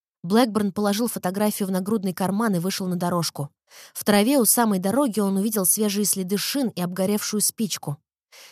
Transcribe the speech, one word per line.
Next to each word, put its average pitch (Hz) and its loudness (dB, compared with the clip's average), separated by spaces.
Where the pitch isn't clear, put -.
Блэкборн 208 2
положил 208 0
фотографию 208 -2
в 190 -2
нагрудный 190 -2
карман 196 0
и 170 2
вышел 185 -4
на 180 -2
дорожку. 175 -2
В - -10
траве 208 4
у 240 6
самой 214 4
дороги 214 0
он 196 0
увидел 208 0
свежие 208 0
следы 190 -2
шин 262 -2
и 180 -6
обгоревшую 190 -2
спичку. - -4